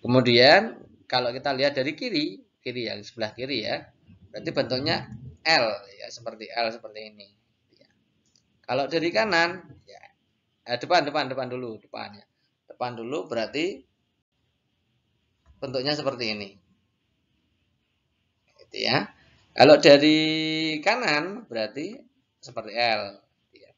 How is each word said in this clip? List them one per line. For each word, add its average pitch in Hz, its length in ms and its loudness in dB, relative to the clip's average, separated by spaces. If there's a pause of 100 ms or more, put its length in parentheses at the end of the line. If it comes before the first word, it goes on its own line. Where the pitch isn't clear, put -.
Kemudian 127 720 6 (320)
kalau 123 240 -2
kita 131 240 -4
lihat 135 240 0
dari 135 160 -4
kiri, 196 480 -6 (160)
kiri 120 320 -8
yang 104 160 -10
sebelah 110 240 -8
kiri 127 320 -6
ya, 131 240 -6 (440)
berarti 107 200 -10
bentuknya 131 560 -4 (400)
L 147 200 2 (280)
ya, 110 160 -18
seperti 110 400 -16
L 117 240 -2
seperti 107 400 -18
ini. 101 120 -20 (520)
Ya. - 80 -20 (800)
Kalau 127 240 -4
dari 165 240 -2
kanan, 180 480 0 (240)
ya, - 160 -20 (640)
eh, 120 80 -2
depan, 151 320 0
depan, 143 240 -4
depan 127 160 -6
dulu, 123 320 -10
depan 101 400 -16
ya. - 80 -20 (400)
Depan 123 320 -8
dulu 120 320 -8
berarti 117 480 -4 (1800)
bentuknya 135 320 -2
seperti 123 400 -4
ini. 101 140 -12 (2000)
Gitu - 320 -4
ya. 165 160 0 (480)
Kalau 143 240 10
dari 147 400 8 (640)
kanan 202 640 -2
berarti 135 480 -8 (480)
seperti 107 320 -14
L. 107 480 -2 (240)
Gitu - 160 -20
ya. - 140 -20